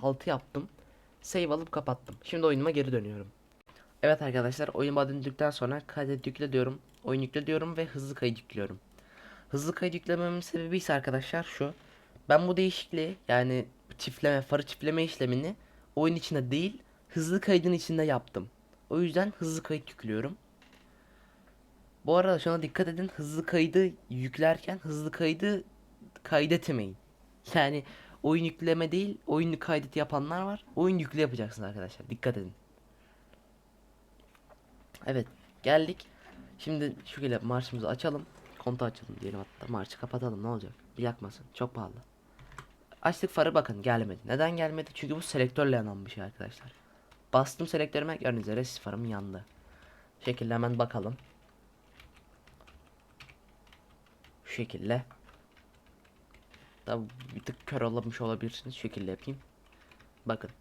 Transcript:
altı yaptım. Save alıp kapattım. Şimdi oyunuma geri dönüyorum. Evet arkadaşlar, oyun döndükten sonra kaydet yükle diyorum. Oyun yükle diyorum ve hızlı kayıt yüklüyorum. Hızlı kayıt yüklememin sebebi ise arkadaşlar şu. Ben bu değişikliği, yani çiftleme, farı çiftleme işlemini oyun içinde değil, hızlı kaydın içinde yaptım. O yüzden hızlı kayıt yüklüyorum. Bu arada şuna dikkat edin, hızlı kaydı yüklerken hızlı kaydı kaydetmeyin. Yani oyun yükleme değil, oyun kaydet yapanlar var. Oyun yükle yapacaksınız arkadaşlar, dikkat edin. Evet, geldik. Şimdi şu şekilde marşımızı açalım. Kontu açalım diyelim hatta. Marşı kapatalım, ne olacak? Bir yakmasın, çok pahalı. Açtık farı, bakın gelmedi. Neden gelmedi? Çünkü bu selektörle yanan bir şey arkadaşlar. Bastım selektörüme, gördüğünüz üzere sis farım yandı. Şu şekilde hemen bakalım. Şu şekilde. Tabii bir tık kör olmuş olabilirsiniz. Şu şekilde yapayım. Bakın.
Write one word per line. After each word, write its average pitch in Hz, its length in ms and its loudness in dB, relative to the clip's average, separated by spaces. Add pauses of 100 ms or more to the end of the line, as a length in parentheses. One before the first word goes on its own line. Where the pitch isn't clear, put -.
altı 135 260 0
yaptım. 143 400 -2 (540)
Save 170 320 0
alıp 165 180 -4
kapattım. 135 500 -4
Şimdi 165 240 2
oyunuma 147 240 4
geri 139 220 2
dönüyorum. 104 340 -2 (760)
Evet 151 200 6
arkadaşlar, 127 460 0
oyun 143 280 0
döndükten 139 540 0
sonra 139 360 -2
kaydet 139 400 -4
yükle 135 260 -4
diyorum. 131 260 2 (260)
Oyun 135 180 2
yükle 147 240 -4
diyorum 160 300 0
ve 165 80 0
hızlı 139 300 -8
kayıt 117 240 0
yüklüyorum. 98 420 -8 (680)
Hızlı 143 240 -2
kayıt 180 200 -2
yüklememin 175 460 0
sebebi 170 360 -4
ise 175 160 0
arkadaşlar 135 500 0
şu. - 320 -4 (540)
Ben 160 200 8
bu 180 80 2
değişikliği, 180 600 0 (120)
yani 127 380 4 (320)
çiftleme, 139 440 2
farı 147 200 0
çiftleme 160 420 0
işlemini 139 520 0 (400)
oyun 165 180 4
içinde 139 360 -2
değil, 170 320 0 (260)
hızlı 170 320 0
kaydın 180 320 6
içinde 160 300 0
yaptım. 123 480 0 (400)
O 156 100 2
yüzden 180 380 2
hızlı 160 240 -4
kayıt 151 280 -6
yüklüyorum. 117 460 -4 (1700)
Bu 160 100 6
arada 185 220 6
şuna 165 240 0
dikkat 160 260 0
edin, 180 280 -4
hızlı 156 300 -4
kaydı 175 440 4 (200)
yüklerken 156 680 2
hızlı 151 320 -4
kaydı 170 520 0 (600)
kaydetmeyin. 151 720 2 (580)
Yani 143 300 4 (380)
oyun 165 220 4
yükleme 165 480 2
değil, 202 340 0
oyun 165 260 2
kaydet 151 440 -2
yapanlar 151 460 -2
var. 202 220 -6 (120)
Oyun 185 220 6
yükle 147 220 -2
yapacaksınız 113 480 -2
arkadaşlar, 101 420 -10
dikkat 117 260 -2
edin. 95 160 -8 (2500)
Evet, 131 200 0 (360)
geldik. 156 440 4 (520)
Şimdi 147 360 -2 (100)
şu - 100 -16
şekilde 131 240 0
marşımızı 120 500 -2
açalım. 147 380 -2 (320)
Kontu 123 260 -4
açalım 113 360 -6
diyelim 101 180 -6
hatta. 120 340 -10
Marşı - 280 -6
kapatalım, 120 420 -6
ne 110 40 -4
olacak? 113 260 -6 (260)
Bir 117 40 -4
yakmasın, 117 420 -6 (100)
çok 123 200 -6
pahalı. 98 180 -8 (1120)
Açtık 175 280 0
farı, 156 240 4
bakın 110 280 2
gelmedi. 110 420 2
Neden 139 260 2
gelmedi? 160 440 -2
Çünkü 147 220 -4
bu 170 60 -6
selektörle 131 540 2
yanan 101 300 -4
bir - 40 -14
şey 98 140 -10
arkadaşlar. 104 480 -14 (600)
Bastım 135 340 2
selektörüme, 151 500 0
gördüğünüz 120 260 0
üzere 110 220 -2
sis - 140 -10
farım 104 260 -6
yandı. 101 400 -6 (720)
Şu - 60 -14
şekilde 120 300 -2
hemen 120 240 2
bakalım. 117 380 0 (3250)
Şu - 80 -12
şekilde. 113 500 -2 (1800)
Tabii 113 200 -4 (280)
bir 107 60 -10
tık - 260 -12
kör 135 140 -4
olmuş 117 400 -2
olabilirsiniz. 113 540 -4
Şu - 60 -14
şekilde 95 300 -6
yapayım. 135 300 -8 (880)
Bakın. 110 240 -4 (100)